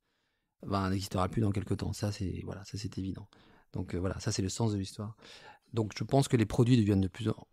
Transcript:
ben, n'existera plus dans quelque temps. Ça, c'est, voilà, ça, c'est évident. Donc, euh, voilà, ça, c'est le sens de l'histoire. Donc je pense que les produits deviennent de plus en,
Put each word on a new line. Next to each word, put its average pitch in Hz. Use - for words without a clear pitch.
ben, 95
n'existera 95
plus -
dans 104
quelque 98
temps. 95
Ça, 104
c'est, 87
voilà, 95
ça, -
c'est -
évident. 92
Donc, 95
euh, -
voilà, 90
ça, -
c'est -
le 95
sens 110
de 104
l'histoire. 101
Donc 110
je -
pense 131
que 123
les 110
produits 123
deviennent 101
de 92
plus 110
en, -